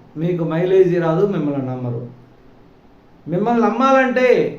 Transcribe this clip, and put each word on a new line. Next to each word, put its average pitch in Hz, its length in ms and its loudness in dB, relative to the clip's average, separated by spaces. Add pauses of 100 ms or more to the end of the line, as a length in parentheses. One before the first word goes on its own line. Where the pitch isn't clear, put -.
(220)
మీకు 170 220 -2 (100)
మైలేజీ 180 520 2
రాదు, 165 180 0 (120)
మిమ్మల్ని 143 360 -4
నమ్మరు. 123 300 -6 (1300)
మిమ్మల్ని 226 340 0
నమ్మాలంటే 254 640 2 (320)